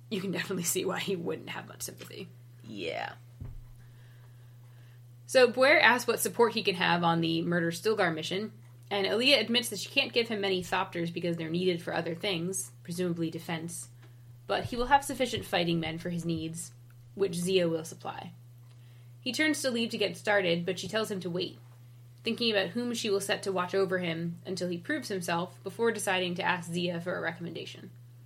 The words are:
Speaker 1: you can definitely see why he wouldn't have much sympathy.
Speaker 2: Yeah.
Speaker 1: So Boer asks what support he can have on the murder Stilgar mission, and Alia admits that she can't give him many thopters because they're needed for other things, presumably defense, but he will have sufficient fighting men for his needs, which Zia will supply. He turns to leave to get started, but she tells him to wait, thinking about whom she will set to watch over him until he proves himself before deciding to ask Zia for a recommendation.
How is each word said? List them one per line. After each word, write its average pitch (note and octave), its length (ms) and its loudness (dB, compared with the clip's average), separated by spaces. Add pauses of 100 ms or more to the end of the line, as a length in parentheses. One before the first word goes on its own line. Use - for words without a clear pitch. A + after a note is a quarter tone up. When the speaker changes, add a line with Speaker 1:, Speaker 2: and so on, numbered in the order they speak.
(100)
Speaker 1:
you F#3+ 100 -2
can F#3+ 120 -2
definitely F3 320 -2
see F3 200 0
why F3+ 140 -2
he G3 160 -2
wouldn't - 360 -4
have - 180 -8
much - 140 -14
sympathy. - 460 -10 (360)
Speaker 2:
Yeah. E2 480 -6 (2250)
Speaker 1:
So B3+ 220 8
Boer B3+ 300 8
asks A#3 300 4
what A3+ 120 2
support A3+ 340 2
he A3 80 -2
can F#3+ 120 0
have F3 300 2
on E3 160 4
the E3 220 0
murder E3+ 280 0
Stilgar F#3 440 0
mission, F3+ 380 -4 (380)
and G3 160 0
Alia A3+ 340 4
admits A#3 300 0
that G3 100 -6
she - 80 -8
can't - 240 0
give A#3 160 2
him G#3+ 140 -2
many F#3 200 2
thopters F3 500 -2
because E3+ 240 -2
they're D#3+ 140 -4
needed F3 320 2
for E3 120 -4
other E3 200 -2
things, F#3 560 -4 (140)
presumably E3+ 460 -2
defense, E3 580 -8 (580)
but - 200 0
he B3 100 -6
will B3 100 0
have C#4 160 8
sufficient A#3 420 -2
fighting E3+ 360 2
men D#3+ 180 -4
for F3+ 120 -6
his E3+ 160 -4
needs, E3 460 -4 (420)
which F#3+ 200 0
Zia F3 340 4
will D#3+ 160 0
supply. - 480 -10 (880)
He B3 120 -2
turns D4+ 300 2
to C4 80 2
leave A#3 200 2
to A3+ 80 -4
get F3+ 200 0
started, F3+ 480 4
but F3+ 120 0
she - 80 -6
tells G#3+ 240 0
him G3 100 -2
to F3+ 100 -4
wait, F3 280 -4 (640)
thinking A#3 300 0
about G3 160 4
whom A#3+ 240 -2
she A#3 160 -2
will G3 140 2
set G3+ 220 -2
to G3 80 0
watch F3+ 220 0
over F#3+ 240 4
him E3+ 460 -2
until F#3 240 -4
he F3 80 -2
proves C#4+ 320 -4
himself F3+ 560 -2
before A3+ 260 0
deciding F#3 460 0
to F3+ 80 -4
ask F3 260 0
Zia F3 300 0
for F3+ 160 -4
a E3+ 60 -6
recommendation. E3+ 680 -8 (360)